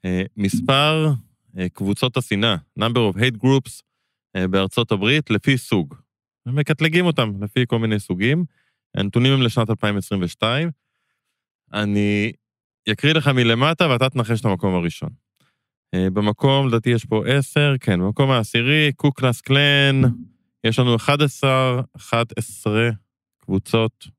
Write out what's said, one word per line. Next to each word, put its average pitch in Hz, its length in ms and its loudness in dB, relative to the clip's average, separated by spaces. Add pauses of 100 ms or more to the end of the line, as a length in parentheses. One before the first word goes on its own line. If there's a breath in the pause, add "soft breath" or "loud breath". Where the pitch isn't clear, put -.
אה, 92 180 -2 (140)
מספר, 143 720 2 (500)
אה, 92 100 -4
קבוצות 101 480 -4
השנאה, 107 400 0 (220)
number 113 340 0
of 90 40 -8
hate 120 280 -2
groups, 135 380 0 (540)
אה, 92 120 -2
בארצות 95 440 0
הברית, 117 380 0
לפי 120 280 2
סוג. 90 360 -2 (520)
ומקטלגים 160 600 0
אותם 127 260 0 (100)
לפי 120 260 -2
כל 117 100 0
מיני 110 220 0
סוגים. 123 440 -2 (500)
הנתונים 120 380 0
הם 135 100 2
לשנת 113 280 0
אלפיים 104 260 -2
עשרים 95 260 -4
ושתיים. 123 480 -2 (1000)
אני 104 600 0 (600)
אקריא 147 200 0
לך 143 160 0
מלמטה, 131 600 2
ואתה 127 220 0
תנחש 113 300 -2
את - 40 -10
המקום 95 300 0
הראשון. 82 360 -4 (840)
אה, 92 160 0
במקום, 127 580 0
לדעתי 117 220 0
יש 117 140 0
פה 110 220 -2
עשר, 139 540 0
כן, 90 200 0
במקום 107 300 0
העשירי, 131 680 2
קו 143 160 0
קלאס 127 280 -2
קלאן, 139 640 2 (600)
יש 113 140 0
לנו 123 180 4
אחד 143 260 0
עשר, 131 580 0 (160)
אחת 117 420 -4
עשרה 113 520 -2 (480)
קבוצות 113 680 -2 (100)